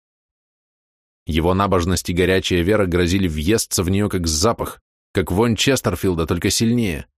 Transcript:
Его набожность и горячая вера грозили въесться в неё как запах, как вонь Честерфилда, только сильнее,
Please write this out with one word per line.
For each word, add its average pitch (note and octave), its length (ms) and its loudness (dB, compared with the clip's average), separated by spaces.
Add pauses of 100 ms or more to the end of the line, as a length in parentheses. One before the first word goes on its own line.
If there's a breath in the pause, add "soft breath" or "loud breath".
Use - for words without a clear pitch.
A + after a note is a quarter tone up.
(1300)
Его D#2+ 260 2
набожность F#2 560 0
и F#2+ 40 -4
горячая F2+ 500 2
вера G2+ 240 2
грозили F2+ 400 2
въесться E2+ 560 -2
в F2 80 0
неё G2+ 180 0
как F2+ 160 -4
запах, D#2+ 560 -2 (300)
как E2 200 -2
вонь A2 240 2
Честерфилда, F#2 680 0
только F2 240 0
сильнее, A2+ 560 0 (120)